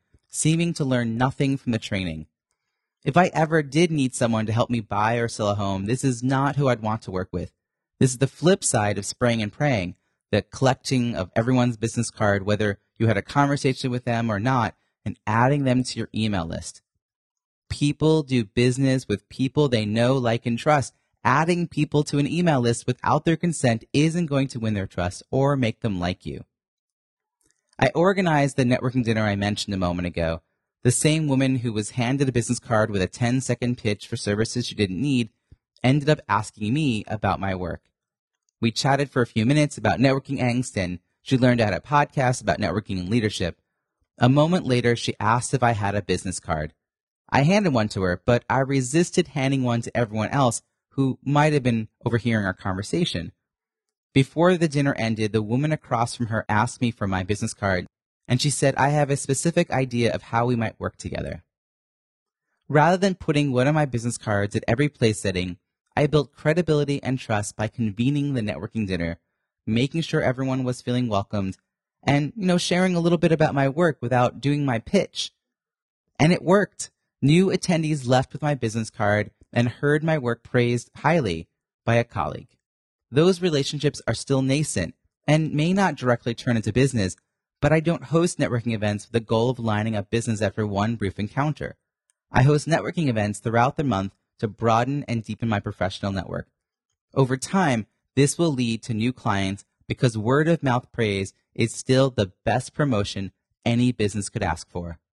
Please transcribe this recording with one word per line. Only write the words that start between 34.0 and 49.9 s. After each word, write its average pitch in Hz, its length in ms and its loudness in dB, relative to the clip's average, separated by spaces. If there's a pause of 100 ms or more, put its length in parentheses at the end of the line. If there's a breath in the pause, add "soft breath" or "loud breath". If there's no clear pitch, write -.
for 117 80 -8
services 113 500 -2
she - 80 -10
didn't 95 260 -2
need 127 300 0 (540)
ended 139 260 4
up 147 180 2
asking 104 460 -2
me 135 320 0
about 101 320 -2
my 95 160 -4
work. 85 280 -8 (800)
We 113 120 2
chatted 139 360 0
for 127 140 0
a 117 40 -2
few 110 200 0
minutes 147 320 2
about 104 220 0
networking 135 400 0
angst, 123 360 -2
and 90 220 -4 (220)
she - 180 0
learned 120 220 4
I 107 60 2
had 98 80 -2
a 82 60 -4
podcast 143 640 0
about 95 160 0
networking 98 400 -4
and 90 100 -6
leadership. 104 520 -2 (580)
A 123 100 4
moment 156 380 2
later, 120 300 2
she - 240 -6
asked 113 340 0
if - 80 -2
I 120 80 4
had 101 240 -2
a 101 80 -2
business 90 380 -4
card. 78 340 -6 (540)
I 135 140 2
handed 185 300 2
one 107 180 2
to 98 120 -4
her, 90 240 0
but 120 240 2
I 120 80 2
resisted 139 720 0
handing 135 340 -2
one 120 200 0
to - 140 -8